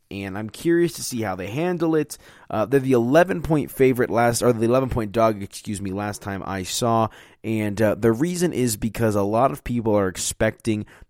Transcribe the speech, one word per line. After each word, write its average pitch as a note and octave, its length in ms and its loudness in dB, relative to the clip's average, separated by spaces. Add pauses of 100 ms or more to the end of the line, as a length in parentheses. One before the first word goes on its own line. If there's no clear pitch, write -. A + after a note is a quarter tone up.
(120)
and G2 260 -8
I'm G#2+ 120 -8
curious E3+ 440 0
to - 100 -12
see - 180 -6
how G2 140 -4
they F2+ 120 -8
handle E3 480 -2
it. D3+ 220 -2 (320)
Uh, G#2+ 160 -2
they're C3+ 140 2
the C3 140 2
eleven D#3 480 4
point D3 280 0
favorite C3 400 2
last, A#2 320 2
or A#2+ 120 4
the A2+ 120 0
eleven B2+ 240 2
point A2 220 -4
dog, A2+ 320 2
excuse G2 380 -10
me, G2 100 -6
last G#2 300 -6
time G2 240 -8
I F#2+ 180 -4
saw, A2+ 460 2 (340)
and, G#2+ 380 -2
uh, G#2+ 140 4
the A2+ 160 4
reason E3+ 420 0
is A#2 240 0
because A2 380 -2
a G2+ 80 2
lot A2+ 280 2
of C#3+ 120 -12
people A2 340 0
are G2 100 2
expecting G#2+ 800 -4 (240)